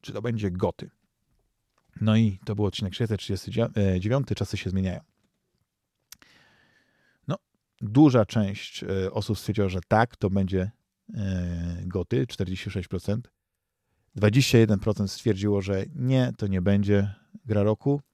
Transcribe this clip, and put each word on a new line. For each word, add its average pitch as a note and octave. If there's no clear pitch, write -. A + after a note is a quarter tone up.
Czy -
to G2+
będzie G#2+
goty? F2+
No A2
i G#2+
to G#2+
był G#2
odcinek F#2+
sześćset A2
trzydziesty G2
dziewiąty. A2+
Czasy -
się F#2+
zmieniają. F#2
No, D#3+
duża B2
część, -
e, F#2+
osób G#2
stwierdziła, G2+
że F2+
tak, A2
to G2+
będzie, F#2+
e, F2
goty, F#2
czterdzieści F#2+
sześć F#2
procent. G#2
Dwadzieścia A2+
jeden G#2+
procent G2+
stwierdziło, G2+
że G2
nie, B2+
to G#2+
nie F#2+
będzie G2+
gra G#2
roku C#3+